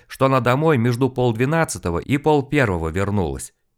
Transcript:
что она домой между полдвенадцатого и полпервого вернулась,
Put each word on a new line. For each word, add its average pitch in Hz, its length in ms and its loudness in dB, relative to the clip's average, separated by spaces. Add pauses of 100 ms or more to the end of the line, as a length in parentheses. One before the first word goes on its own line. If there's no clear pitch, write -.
что - 180 0
она 135 140 2
домой 135 380 2
между 120 320 0
полдвенадцатого 123 880 -2
и 131 180 -2
полпервого 135 720 0
вернулась, 90 640 -4 (240)